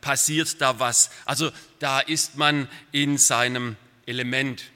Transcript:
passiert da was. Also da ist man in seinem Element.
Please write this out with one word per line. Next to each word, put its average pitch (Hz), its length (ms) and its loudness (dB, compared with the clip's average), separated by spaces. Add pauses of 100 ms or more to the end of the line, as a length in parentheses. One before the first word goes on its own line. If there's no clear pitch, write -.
passiert 156 600 0
da 131 180 2
was. 120 300 2 (160)
Also 139 260 -2 (280)
da 135 200 0
ist 151 360 -2
man 147 320 2 (240)
in 143 260 0
seinem 123 580 2 (300)
Element. 127 600 -4 (100)